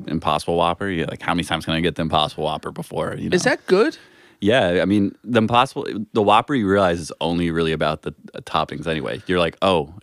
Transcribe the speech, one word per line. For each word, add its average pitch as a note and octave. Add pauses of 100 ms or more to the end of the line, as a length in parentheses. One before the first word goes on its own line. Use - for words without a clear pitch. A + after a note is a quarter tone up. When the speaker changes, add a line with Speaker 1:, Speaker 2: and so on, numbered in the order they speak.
Speaker 1:
Impossible E2
Whopper? E2+
You're E2
like, -
"How -
many F2
times E2+
can E2
I D#2+
get E2+
the F2
Impossible D#2
Whopper D2+
before?" E2
You -
know? F3+
Speaker 2:
Is F3+
that C#4
good? A3 (440)
Speaker 1:
Yeah, G2
I E2
mean, G2+
the A#2
Impossible, A#2+ (260)
the A2+
Whopper G#2
you A2
realize F#2
is D#2 (100)
only E2+
really D#2+
about D#2
the, D#2 (220)
uh, -
toppings D#2
anyway. C2+
You're F2+
like, E2+
"Oh, E2+